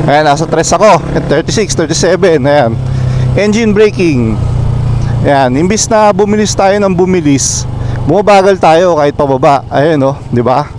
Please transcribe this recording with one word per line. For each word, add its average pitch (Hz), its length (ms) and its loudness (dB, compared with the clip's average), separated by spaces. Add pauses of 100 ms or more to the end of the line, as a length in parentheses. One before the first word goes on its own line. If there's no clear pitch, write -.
Ayan, 151 240 2
nasa 147 160 0
tres 160 300 -2
ako. 175 260 4 (300)
Thirty-six, 165 420 -2
thirty-seven. 170 720 0
Ayan. 139 300 2 (640)
Engine 214 320 0
braking. 160 640 0 (880)
Ayan, 135 320 2
imbis 185 320 0
na 214 240 2
bumilis 208 400 0
tayo 196 240 0
ng 202 160 0
bumilis, 175 720 0 (400)
bumabagal 190 560 2
tayo 165 400 2
kahit 147 160 0
pababa. 139 560 0
Ayan, 143 320 0
oh, 139 240 -2
di 120 160 -2
ba? 127 240 0 (100)